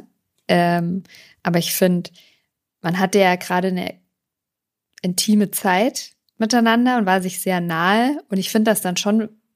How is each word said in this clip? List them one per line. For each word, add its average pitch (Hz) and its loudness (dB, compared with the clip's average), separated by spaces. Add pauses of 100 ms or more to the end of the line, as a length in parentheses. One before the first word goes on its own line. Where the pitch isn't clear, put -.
(480)
Ähm, 175 0 (400)
aber 170 0
ich - -4
finde, 180 0 (680)
man 180 -4
hatte 190 2
ja 185 4
gerade 180 -2
eine 180 -6 (1080)
intime 208 0
Zeit 202 0 (260)
miteinander 233 2
und 208 0
war 185 2
sich 185 -6
sehr 185 -2
nahe 190 0 (120)
und 190 -2
ich 185 -4
finde 220 2
das 208 -2
dann 180 -4
schon 214 0 (280)